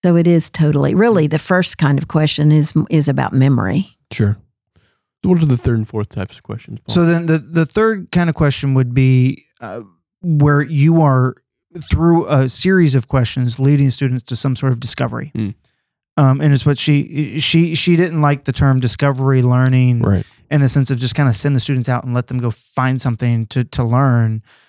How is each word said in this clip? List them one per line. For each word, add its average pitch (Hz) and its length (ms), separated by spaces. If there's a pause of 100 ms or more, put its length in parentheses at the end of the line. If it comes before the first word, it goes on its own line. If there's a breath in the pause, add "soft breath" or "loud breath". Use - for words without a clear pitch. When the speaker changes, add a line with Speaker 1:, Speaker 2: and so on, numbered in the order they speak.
Speaker 1:
So 175 120
it 170 100
is 170 240
totally, 147 440
really 190 320
the 151 120
first - 400
kind 143 200
of 160 100
question 151 420
is, 151 220 (180)
is 151 180
about 135 260
memory. 131 600 (140)
Speaker 2:
Sure. 104 280 (840)
So - 40
what 180 120
are 160 60
the 131 100
third 120 220
and 110 100
fourth 104 200
types - 280
of - 60
questions, - 420
Paul? - 100
Speaker 3:
So 175 100
then 170 220
the, 160 120
the 165 260
third 214 460
kind 175 180
of 156 60
question 139 400
would 127 180
be, 131 520 (160)
uh, 113 220 (380)
where 147 420
you 156 380
are, 131 360 (540)
through 165 360
a 135 220
series 175 480
of 127 100
questions, 123 540
leading 139 300
students 127 340
to - 120
some 131 200
sort 135 160
of 117 80
discovery. 123 560
Speaker 2:
Mm. 104 180 (640)
Speaker 3:
Um, 135 240
and 147 120
it's 131 140
what 143 100
she, 143 640
she, 165 380
she 175 200
didn't 165 240
like 143 240
the 135 80
term 131 280
discovery 135 600
learning 123 600
Speaker 2:
Right. 95 240 (240 soft breath)
Speaker 3:
in 147 100
the 135 80
sense 135 220
of 131 80
just 123 160
kinda 139 180
send 143 220
the 127 60
students 127 280
out 123 160
and 123 80
let 123 140
them 127 120
go 120 120
find 127 500
something 117 460
to, 127 160
to 123 220
learn. 117 580 (260 soft breath)